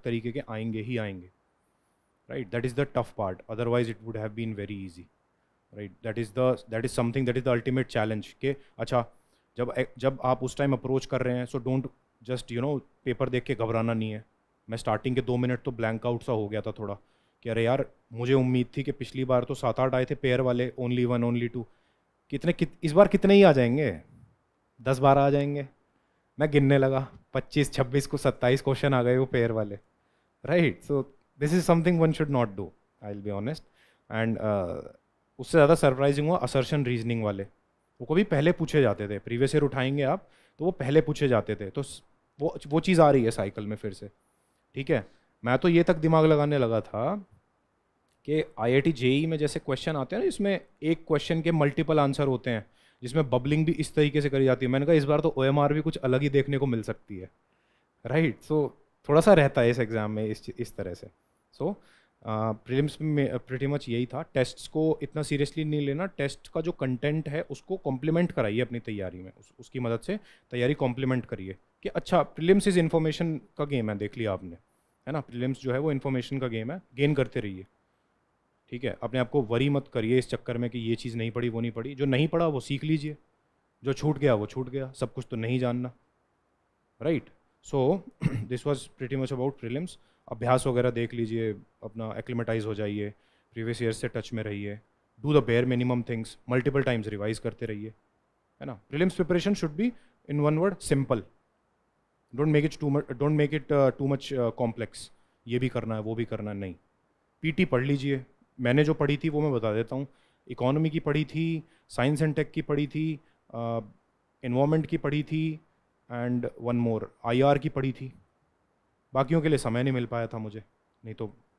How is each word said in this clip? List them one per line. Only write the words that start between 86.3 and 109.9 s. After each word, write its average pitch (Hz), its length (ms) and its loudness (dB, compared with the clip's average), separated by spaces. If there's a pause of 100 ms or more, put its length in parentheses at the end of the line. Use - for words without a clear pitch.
राइट? 143 220 0 (500)
So, 143 260 2 (240)
<clears throat> - 0 -
this 120 440 -2
was 143 100 -2
pretty 135 400 -8
much 131 140 -4
about 135 200 -2 (120)
prelims। 135 340 -8 (340)
अभ्यास 123 360 0
वगैरह 123 220 2
देख 117 240 -4
लीजिए, 113 400 -2 (300)
अपना 110 340 -10
एक्लिमेटाइज 113 480 -4
हो 107 80 -4
जाइए, 104 400 -6 (400)
प्रीवियस 113 280 -6
ईयर 113 100 0
से 117 160 -6
टच 113 260 -8
में 110 100 -6
रहिए, 104 360 -8 (460)
do 147 80 2
the 135 160 6
bare 120 180 4
minimum 123 400 0
things, 113 200 -6 (240)
multiple 131 340 2
times 113 220 0
रिवाइज 104 320 -6
करते 113 260 -8
रहिए, 107 220 -8 (720)
है 139 40 -12
ना? 120 140 -12 (140)
Prelims 175 280 0
preparation 185 420 0
should 151 160 -4
be, 240 120 0 (400)
in 147 180 2
one 156 140 2
word, 196 180 -2 (120)
simple। 131 280 0 (1120)
Don't 151 200 2
make 151 160 4
it - 120 -10
too 139 120 0
much, 139 220 -4
don't 147 200 0
make 147 160 2
it, 151 180 -6
uh, 139 200 4 (100)
too 139 120 0
much, 135 200 -6
uh, 120 180 0 (100)
complex। 117 500 -6 (360)
ये 120 120 -2
भी 127 100 -2
करना 113 260 -4
है, 107 60 -6
वो 110 140 -6
भी 117 100 -4
करना 104 260 -8
है, 101 60 -8
नहीं। 92 180 -10 (640)
पीटी 160 240 0
पढ़ 127 180 2
लीजिए, 139 420 -2 (340)
मैंने 127 240 4
जो 156 100 2
पढ़ी 147 240 0
थी 160 120 -2
वो 147 120 -2
मैं 151 100 0
बता 110 220 0
देता 113 220 -2